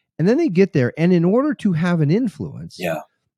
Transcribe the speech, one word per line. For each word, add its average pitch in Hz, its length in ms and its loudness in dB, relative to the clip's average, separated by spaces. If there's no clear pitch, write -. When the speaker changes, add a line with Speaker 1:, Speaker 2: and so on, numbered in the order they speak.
Speaker 1:
And 165 100 0
then 247 100 2
they 339 100 0
get 190 240 2
there. 127 240 2
And 170 160 2
in 170 120 4
order 247 300 0
to 196 180 -2
have 175 280 0
an 143 100 2
influence, 165 680 -4
Speaker 2:
Yeah. 80 220 -4